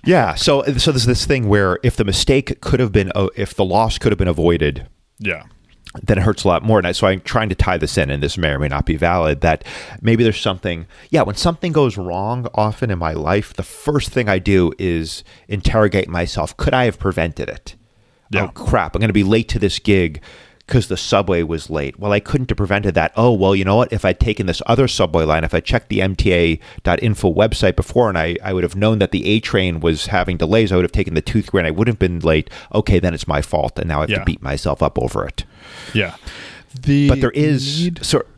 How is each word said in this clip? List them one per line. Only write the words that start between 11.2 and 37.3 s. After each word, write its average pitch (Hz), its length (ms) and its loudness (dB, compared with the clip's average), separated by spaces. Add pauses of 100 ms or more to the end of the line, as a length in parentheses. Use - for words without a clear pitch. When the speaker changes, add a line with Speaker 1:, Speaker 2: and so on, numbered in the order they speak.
Speaker 1:
when 101 120 -4
something 170 380 -2
goes 131 240 2
wrong 98 560 -4
often 107 380 -2
in 90 80 -4
my 80 140 -2
life, 82 420 -2
the 95 80 -6
first - 480 -4
thing 117 180 0
I 95 80 2
do 90 400 2
is 85 460 -4 (260)
interrogate 101 580 2
myself. 85 500 -4
Could - 180 0
I 127 100 2
have 107 140 -2
prevented - 500 -4
it? - 260 -16 (540)
Speaker 2:
Yeah. - 140 0
Speaker 1:
Oh, 92 60 -4
crap, - 460 -2
I'm 98 60 0
gonna 107 120 0
be 101 100 4
late 113 260 2
to - 100 -2
this 98 200 0
gig. 87 420 0 (480)
'cause 117 180 2
the 92 80 -4
subway 95 460 0
was 80 300 -6
late. 73 280 -6
Well, 101 120 -2
I 101 80 2
couldn't 127 320 -2
have 104 60 -4
prevented 101 360 0
that. 82 240 0
Oh, 120 160 4
well, 95 220 4
you 95 100 0
know 98 100 4
what? 120 160 2
If 104 140 -4
I'd 92 140 2
taken 107 260 0
this 85 220 -4
other 123 200 4
subway 82 380 0
line, 78 180 2
if 80 100 -4
I 85 60 2
checked - 300 -2
the 104 100 0
M 95 160 0
T - 160 2
A 85 280 2 (240)
dot 90 180 0
info 104 320 0
website 101 420 2
before, - 320 2
and 92 100 -2
I, 82 260 -2
I 95 100 -4
would 90 100 0
have 85 120 -2
known 107 240 2
that 95 120 2
the - 140 -2
A 107 140 2
train 90 400 0
was 80 260 0
having 90 320 -2
delays, 95 340 2
I 95 40 2
would 90 100 4
have - 60 -2
taken 82 240 -2
the 78 60 0
two - 200 -2
three - 180 0
and 82 80 0
I 80 40 0
wouldn't 107 240 0
have - 40 -18
been 87 200 0
late. 80 320 2 (220)
Okay, 101 260 2
then 87 160 0
it's - 120 -8
my 73 140 0
fault, - 380 -4
and 78 80 -4
now 76 100 -2
I 76 40 0
have 78 100 -2
Speaker 2:
Yeah. 95 80 -2
Speaker 1:
to 95 60 -6
beat - 180 -2
myself 71 400 -4
up - 160 -2
over 60 260 -4
it. - 180 -12 (500)
Speaker 2:
Yeah. 95 200 -2 (640)
The 143 300 2
Speaker 1:
But 139 120 2
there 127 100 0